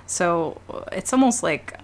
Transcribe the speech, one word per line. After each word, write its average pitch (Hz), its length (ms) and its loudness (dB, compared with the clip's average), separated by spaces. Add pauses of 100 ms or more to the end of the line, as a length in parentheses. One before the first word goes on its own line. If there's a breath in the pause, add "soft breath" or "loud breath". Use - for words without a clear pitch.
So 170 540 0 (300)
it's - 220 -6
almost 262 320 4
like, 156 400 -2